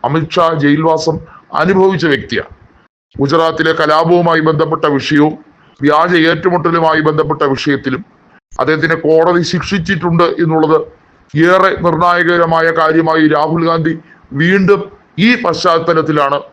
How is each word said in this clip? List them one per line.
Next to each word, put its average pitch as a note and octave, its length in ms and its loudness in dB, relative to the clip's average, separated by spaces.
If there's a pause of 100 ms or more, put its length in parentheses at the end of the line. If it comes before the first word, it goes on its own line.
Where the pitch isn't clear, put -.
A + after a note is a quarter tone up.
അമിത്ഷാ E3 380 -2 (180)
ജയിൽവാസം D#3+ 540 0 (440)
അനുഭവിച്ച F#3+ 520 0
വ്യക്തിയാണ്. A2 400 -6 (680)
ഗുജറാത്തിലെ D#3+ 580 0
കലാപവുമായി E3 720 2
ബന്ധപ്പെട്ട D#3 360 -2 (120)
വിഷയവും D3+ 380 0 (500)
വ്യാജ D#3 280 2 (180)
ഏറ്റുമുട്ടലുമായി E3 760 0
ബന്ധപ്പെട്ട D3+ 340 -2 (120)
വിഷയത്തിലും C3+ 480 -4 (580)
അദ്ദേഹത്തിനെ D#3 360 0 (100)
കോടതി E3 440 2
ശിക്ഷിച്ചിട്ടുണ്ട് F3 760 -2 (180)
എന്നുള്ളത് D#3+ 360 2 (680)
ഏറെ F#3+ 220 4 (140)
നിർണായകരമായ E3+ 840 0 (120)
കാര്യമായി D#3+ 460 2 (100)
രാഹുൽ D#3+ 340 -2
ഗാന്ധി E3 240 -2 (480)
വീണ്ടും F#3+ 400 2 (460)
ഈ - 20 4 (140)
പശ്ചാത്തലത്തിലാണ് D#3+ 960 0 (140)